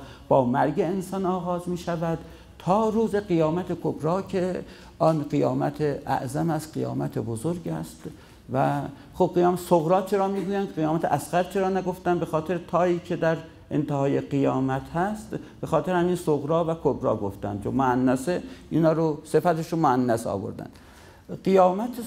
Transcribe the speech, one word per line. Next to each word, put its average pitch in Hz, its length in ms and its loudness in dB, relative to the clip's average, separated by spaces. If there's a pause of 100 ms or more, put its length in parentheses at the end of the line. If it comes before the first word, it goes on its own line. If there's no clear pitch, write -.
(280)
با 135 180 6
مرگ 139 340 2
انسان 190 460 -2
آغاز 175 440 -2
می‌شود 170 480 -2 (420)
تا 220 300 2
روز 214 260 0
قیامت 175 500 2 (180)
کبرا 160 380 0
که 185 440 -4 (340)
آن 156 240 4
قیامت 143 580 0 (240)
اعظم 139 440 -2
است، 156 240 -4
قیامت 131 440 -4
بزرگ 123 500 -4
است. 160 300 -8 (560)
و 143 280 2 (320)
خب، 175 220 2
قیام 175 200 4
صغرا 175 460 2
چرا 196 260 0
می‌گویند؟ 196 480 -4
قیامت 160 300 0
اصغر 170 380 0
چرا 185 260 -2
نگفتن؟ 180 500 -2
به 165 60 -2
خاطر 165 320 -2
تایی 175 420 2
که 170 160 -4
در 160 220 2 (340)
انتهای 139 500 2
قیامت 135 600 0 (120)
هست، 196 340 -2 (340)
به 139 60 -6
خاطر 160 280 0
همین 175 200 2
صغرا 160 500 0
و 160 80 -2 (100)
کبرا 120 340 2
گفتن، 101 460 -6
چون 117 100 -4
مؤنثه، 131 720 2 (260)
اینا 160 220 4
رو 156 340 0
صفتش 160 480 2
رو 165 60 0
مؤنث 123 480 2
آوردن. 101 400 -6 (760)
قیامت 190 460 4 (180)